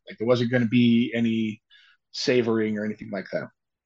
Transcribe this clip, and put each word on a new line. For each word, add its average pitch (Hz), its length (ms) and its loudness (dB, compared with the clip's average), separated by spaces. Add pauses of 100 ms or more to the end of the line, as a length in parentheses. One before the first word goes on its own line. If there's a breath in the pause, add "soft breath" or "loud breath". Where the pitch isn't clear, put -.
Like, 101 80 -16
there 107 80 -4
wasn't 120 260 2
gonna 123 140 0
be 117 480 4
any 113 480 -2 (520 soft breath)
savoring 113 680 0
or 104 40 -4
anything 107 280 -8
like 95 200 -8
that. 85 160 -6 (380)